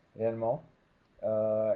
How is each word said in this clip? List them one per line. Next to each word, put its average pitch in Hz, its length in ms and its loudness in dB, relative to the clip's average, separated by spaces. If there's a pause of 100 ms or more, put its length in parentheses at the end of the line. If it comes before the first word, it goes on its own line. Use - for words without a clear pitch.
(160)
réellement. 113 480 -2 (600)
Euh, 107 520 0